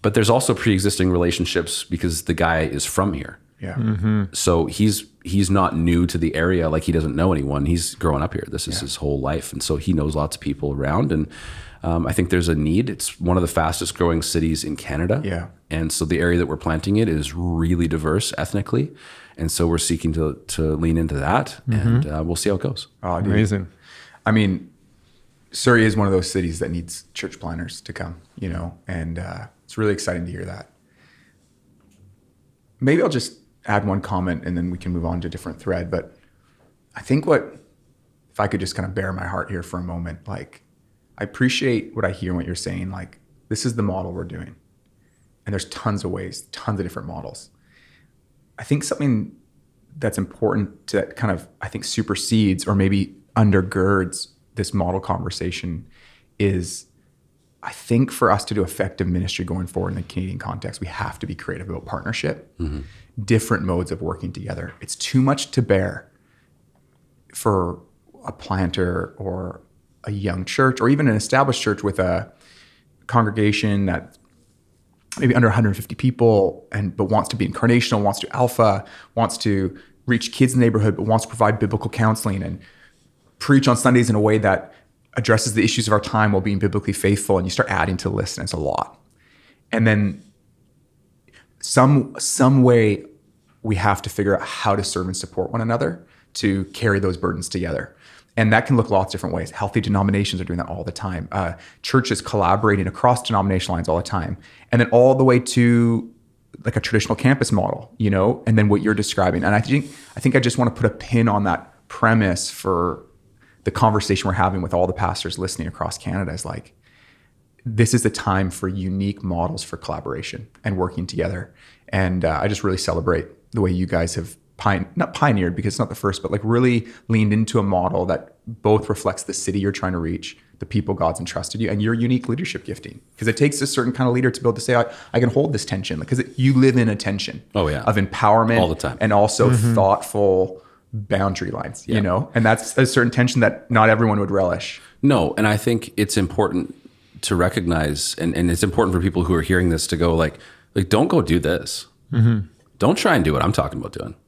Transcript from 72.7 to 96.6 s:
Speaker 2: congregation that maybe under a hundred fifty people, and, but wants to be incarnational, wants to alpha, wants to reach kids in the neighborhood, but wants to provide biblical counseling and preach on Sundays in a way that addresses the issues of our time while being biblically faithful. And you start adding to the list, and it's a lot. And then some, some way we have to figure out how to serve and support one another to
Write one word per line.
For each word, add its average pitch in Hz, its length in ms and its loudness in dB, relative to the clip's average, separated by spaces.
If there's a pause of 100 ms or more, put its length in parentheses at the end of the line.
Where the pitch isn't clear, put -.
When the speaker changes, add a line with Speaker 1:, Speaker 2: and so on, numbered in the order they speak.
Speaker 2:
congregation 104 800 2
that - 300 -6 (1000)
maybe 123 160 4
under 123 140 6
a 101 40 2
hundred 107 240 2
fifty - 200 -10
people, 113 760 2
and, 104 260 -4
but 107 80 0
wants 107 260 0
to - 60 -6
be 104 120 0
incarnational, 120 540 2
wants 101 180 0
to - 160 -10
alpha, 113 480 2 (320)
wants 117 220 0
to 95 380 0 (300)
reach 120 260 0
kids 127 220 2
in 127 60 4
the 123 60 6
neighborhood, 104 300 2
but - 80 -4
wants 110 200 2
to - 40 -16
provide 110 300 2
biblical 107 320 -2
counseling 110 520 0
and 87 180 -8 (800)
preach 135 280 6
on 123 80 4
Sundays 123 320 4
in 113 80 4
a 104 40 2
way 107 180 4
that 98 340 0 (420)
addresses 113 400 2
the 104 100 4
issues 113 240 0
of 107 40 4
our 104 80 4
time 107 320 2
while 98 80 2
being 101 200 -2
biblically 101 320 0
faithful. 98 440 2
And 90 100 2
you 92 40 -2
start - 180 0
adding 92 300 0
to - 100 -4
the 101 60 -4
list, 98 240 -4
and - 60 -8
it's - 80 -6
a - 60 -4
lot. - 420 -4 (720)
And 113 140 4
then 104 360 2 (1400)
some, 135 580 4
some 131 440 4
way 117 420 4 (580)
we 107 140 0
have 95 260 2
to 107 80 -8
figure 98 280 2
out - 80 -6
how - 300 -2
to 101 80 -2
serve 92 220 -4
and 92 100 -6
support - 340 -6
one 117 100 -4
another 123 460 -2 (280)
to 98 320 0